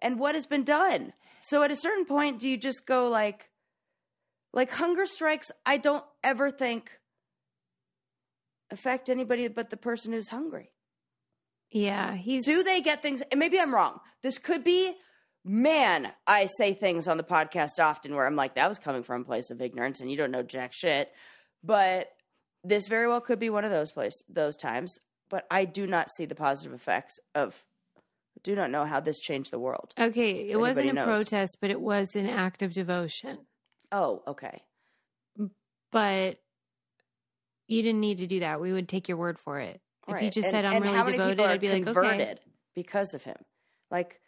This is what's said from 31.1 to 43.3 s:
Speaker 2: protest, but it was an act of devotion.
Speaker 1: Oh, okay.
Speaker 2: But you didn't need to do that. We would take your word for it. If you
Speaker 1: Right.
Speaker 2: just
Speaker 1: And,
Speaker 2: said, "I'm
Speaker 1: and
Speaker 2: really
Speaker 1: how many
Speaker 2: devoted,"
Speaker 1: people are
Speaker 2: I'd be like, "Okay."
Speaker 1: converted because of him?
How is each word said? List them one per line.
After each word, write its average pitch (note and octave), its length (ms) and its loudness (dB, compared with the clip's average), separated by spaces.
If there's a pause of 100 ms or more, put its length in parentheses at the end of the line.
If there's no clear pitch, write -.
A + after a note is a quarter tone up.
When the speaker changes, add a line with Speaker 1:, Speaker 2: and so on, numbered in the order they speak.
Speaker 2:
protest, G3+ 420 -2
but G3 100 0
it - 80 -4
was G3+ 380 0
an G3 100 -2
act F#3 360 -2
of F3 100 -4
devotion. F3+ 640 -4 (560)
Speaker 1:
Oh, D3 340 0
okay. - 340 -12 (1300)
Speaker 2:
But G3 480 0 (1300)
you A3+ 120 2
didn't A3 200 2
need G#3 160 0
to F3+ 100 -6
do F#3 140 0
that. D#3 180 -2
We F#3 140 -2
would F#3 160 -2
take F#3 180 -4
your F3 100 -2
word E3+ 220 -4
for C#3+ 220 -8
it. F#2 180 -10 (280)
If G3+ 100 -4
you G#3+ 80 -4
Speaker 1:
Right. G3 80 -2
Speaker 2:
just G#3 140 0
Speaker 1:
And, G3 40 0
Speaker 2:
said, G#3 140 2
"I'm G3 120 2
Speaker 1:
and G3+ 80 2
Speaker 2:
really G3+ 120 2
Speaker 1:
how A#3 80 6
many B3+ 120 0
Speaker 2:
devoted," F#3+ 200 2
Speaker 1:
people G#3 80 4
are F#3 80 4
Speaker 2:
I'd G3 80 -2
be G3+ 80 0
like, F#3+ 140 2
"Okay." A3+ 100 -2
Speaker 1:
converted F#3 460 2 (340)
because G3 400 -4
of C#3 100 -12
him? - 140 -12 (540)